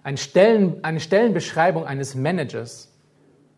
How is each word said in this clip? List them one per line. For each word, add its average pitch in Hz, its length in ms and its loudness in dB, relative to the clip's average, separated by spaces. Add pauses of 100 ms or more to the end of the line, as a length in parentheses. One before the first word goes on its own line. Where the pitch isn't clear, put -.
ein 143 120 -6
Stellen-, 196 680 2
eine 160 160 -4
Stellenbeschreibung 175 840 0
eines 139 300 -8
Managers, 131 800 -6 (640)